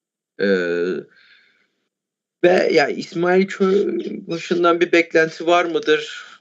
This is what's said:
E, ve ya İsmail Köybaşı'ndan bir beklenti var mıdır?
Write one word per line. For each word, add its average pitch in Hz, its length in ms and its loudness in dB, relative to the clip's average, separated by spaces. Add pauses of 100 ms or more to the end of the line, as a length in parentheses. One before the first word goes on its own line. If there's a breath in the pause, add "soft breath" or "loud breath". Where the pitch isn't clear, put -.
(400)
E, 101 80 0 (2000)
ve 180 300 2
ya 147 140 2
İsmail 180 600 -2
Köybaşı'ndan 175 1300 -2
bir 165 100 -2
beklenti 165 560 2
var 175 180 6
mıdır? 151 600 -2 (160)